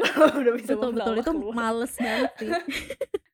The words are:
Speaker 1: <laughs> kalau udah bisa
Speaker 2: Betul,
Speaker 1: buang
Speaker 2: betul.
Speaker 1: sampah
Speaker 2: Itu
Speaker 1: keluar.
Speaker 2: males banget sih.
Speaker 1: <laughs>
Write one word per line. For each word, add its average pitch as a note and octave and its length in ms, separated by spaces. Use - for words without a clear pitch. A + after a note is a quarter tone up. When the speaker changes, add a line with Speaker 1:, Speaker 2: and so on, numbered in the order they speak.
Speaker 1:
<laughs> - 100
kalau D#4 260
udah A#3+ 180
bisa B3 200
Speaker 2:
Betul, - 20
Speaker 1:
buang A#3+ 160
Speaker 2:
betul. A3+ 140
Speaker 1:
sampah A3+ 160
Speaker 2:
Itu D#4+ 100
Speaker 1:
keluar. A3+ 220
Speaker 2:
males A#3 400
banget A#3+ 420
sih. A4 140
Speaker 1:
<laughs> - 600